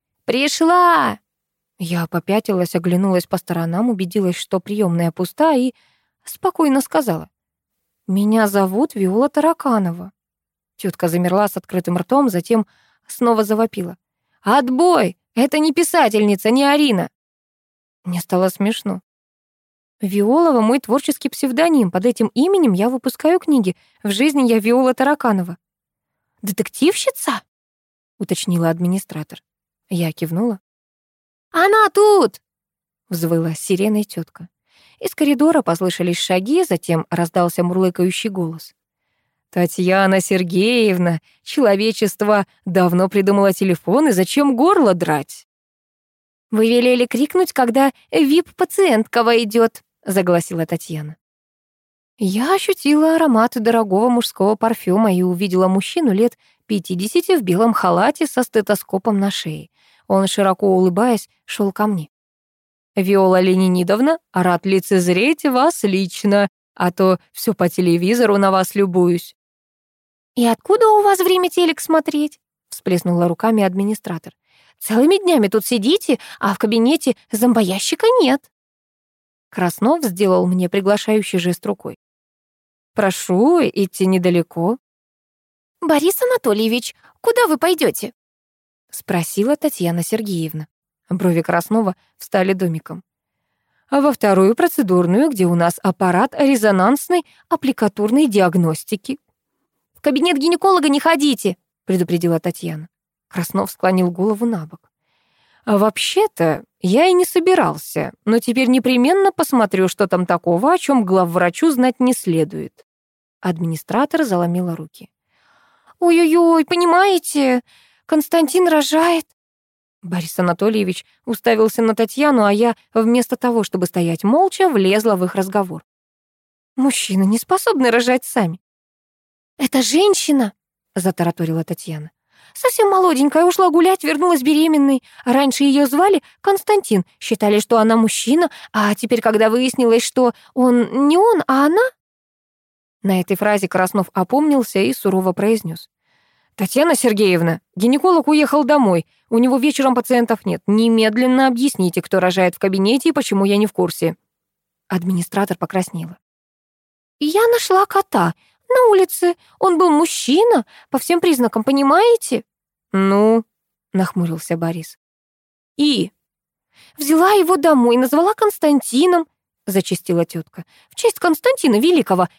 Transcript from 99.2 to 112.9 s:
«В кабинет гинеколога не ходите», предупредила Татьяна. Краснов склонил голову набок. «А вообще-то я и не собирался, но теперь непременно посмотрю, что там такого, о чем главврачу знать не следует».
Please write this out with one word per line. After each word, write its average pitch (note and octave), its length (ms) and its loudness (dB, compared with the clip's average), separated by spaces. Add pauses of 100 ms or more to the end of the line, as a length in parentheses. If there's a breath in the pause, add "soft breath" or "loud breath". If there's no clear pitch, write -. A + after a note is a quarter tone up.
«В - 80 -20
кабинет D4 360 0
гинеколога E4+ 520 0
не C#4 100 0
ходите», C#4+ 580 0 (280)
предупредила F3 540 -2
Татьяна. E3 500 -8 (380)
Краснов G3 440 -6
склонил F#3 400 0
голову G3+ 340 -2
набок. E3+ 460 -8 (720)
«А G#3 120 0
вообще-то G#3 840 -2 (180)
я A#3 260 2
и F#4 60 2
не F4+ 120 2
собирался, E3+ 840 -2 (140)
но A3+ 140 2
теперь A#3+ 280 0
непременно C4 640 2
посмотрю, G#3 560 0
что F#3+ 200 -2
там F3+ 180 -2
такого, F3 480 0
о F#4 40 2
чем C4 280 0
главврачу F3+ 640 0
знать B3+ 280 0
не B3 140 2
следует». D#3+ 720 -4 (540)